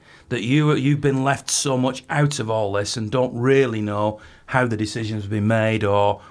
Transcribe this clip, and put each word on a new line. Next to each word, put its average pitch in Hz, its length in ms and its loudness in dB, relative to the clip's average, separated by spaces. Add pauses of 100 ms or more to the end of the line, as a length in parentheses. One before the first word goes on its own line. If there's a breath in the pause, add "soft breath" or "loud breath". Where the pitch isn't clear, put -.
(280 soft breath)
that 117 140 -6
you, 151 320 2
you've 143 260 0
been 135 220 0
left 139 260 -2
so 135 300 0
much 127 320 -2
out 147 300 0
of 110 100 -4
all 107 220 -2
this 104 240 -2
and 110 160 -6
don't 127 200 0
really 123 480 2
know 104 380 -2 (280 loud breath)
how 127 200 0
the 110 100 -2
decision's 107 500 -4
been 104 200 -2
made 110 380 2
or 101 360 2 (100)